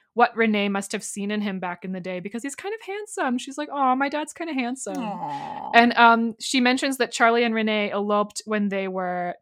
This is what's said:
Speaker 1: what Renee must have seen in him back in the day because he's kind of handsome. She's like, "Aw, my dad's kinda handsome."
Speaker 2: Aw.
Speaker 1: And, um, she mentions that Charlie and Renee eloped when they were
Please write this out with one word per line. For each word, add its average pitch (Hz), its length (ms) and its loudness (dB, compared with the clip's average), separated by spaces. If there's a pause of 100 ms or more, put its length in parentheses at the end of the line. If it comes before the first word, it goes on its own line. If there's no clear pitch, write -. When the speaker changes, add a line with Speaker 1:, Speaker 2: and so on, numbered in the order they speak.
(140)
Speaker 1:
what 233 240 4
Renee 208 320 4
must 196 240 -4
have 202 100 -6
seen 202 260 -6
in 214 120 -2
him 196 180 -4
back 175 240 -8
in 185 80 -8
the 185 80 -6
day 180 220 -6
because 208 200 -8
he's 277 140 -8
kind 403 180 -8
of 440 120 -10
handsome. 370 520 -4
She's 269 200 -8
like, 294 120 -6
"Aw, 262 260 2
my 269 120 0
dad's 302 240 -4
kinda 330 220 -8
handsome." 262 440 -4
Speaker 2:
Aw. 165 760 -6
Speaker 1:
And, 233 240 8
um, 233 420 6
she - 220 0
mentions 262 360 2
that 233 140 0
Charlie 233 320 4
and 226 100 0
Renee 214 380 0
eloped 208 540 -2
when 208 240 0
they 190 180 -2
were 180 540 -4